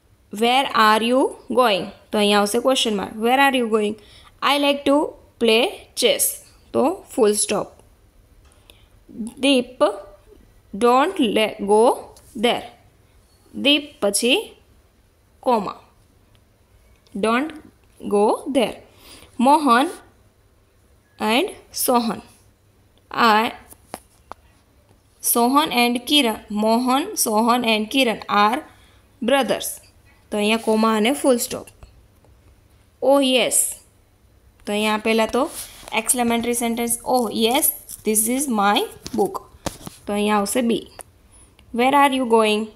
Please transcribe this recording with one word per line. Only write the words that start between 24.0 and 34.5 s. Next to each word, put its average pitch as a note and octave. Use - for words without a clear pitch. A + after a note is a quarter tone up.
સોહન C4+
and A#3+
કિરણ. B3
મોહન, B3
સોહન A#3+
and A3
કિરણ B3
are G#3+
brothers. A#3+
તો G#3+
અહીંયા G#3
કોમા A3
અને G#3+
ફૂલ C#4+
સ્ટોપ. -
Oh, C#4
yes. B3+